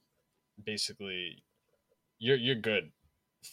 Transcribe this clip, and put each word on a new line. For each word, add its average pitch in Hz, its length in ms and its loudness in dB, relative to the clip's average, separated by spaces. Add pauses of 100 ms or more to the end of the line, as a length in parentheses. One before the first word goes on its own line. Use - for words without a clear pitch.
(640)
basically, 98 800 -6 (760)
you're, 127 180 4
you're 123 200 2
good 101 340 0 (640)